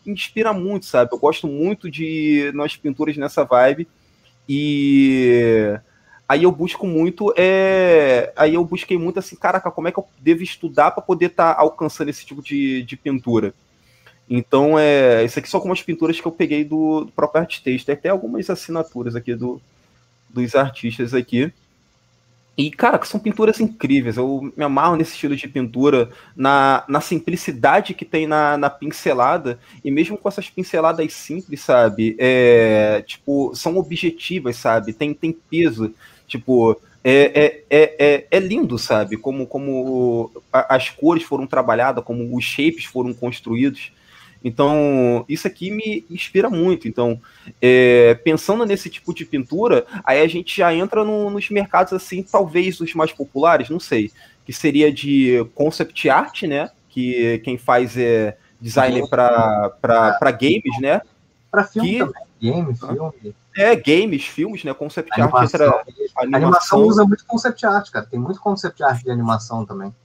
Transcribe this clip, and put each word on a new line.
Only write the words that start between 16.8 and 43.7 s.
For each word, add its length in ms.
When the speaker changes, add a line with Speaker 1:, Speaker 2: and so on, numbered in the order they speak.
Speaker 1:
do 60
próprio 280
Artstation. 460
Tem 80
até 160
algumas 400
assinaturas 680
aqui 180
do, 240
dos 260
artistas 600
aqui. 360
E, 160
cara, 280
que 100
são 100
pinturas 400
incríveis. 600
Eu 360
me 100
amarro 320
nesse 160
estilo 220
de 140
pintura, 600
na, 520
na 120
simplicidade 960
que 100
tem 220
na, 320
na 100
pincelada. 920
E 80
mesmo 280
com 100
essas 220
pinceladas 640
simples, 460
sabe? 580
É, 880
tipo, 480
são 240
objetivas, 800
sabe? 360
Tem, 220
tem 180
peso. 640
Tipo, 520
é, 420
é, 260
é, 280
é, 320
é 80
lindo, 380
sabe? 400
Como, 300
como 840
a, 220
as 160
cores 320
foram 240
trabalhadas, 580
como 320
os 80
shapes 400
foram 300
construídos. 800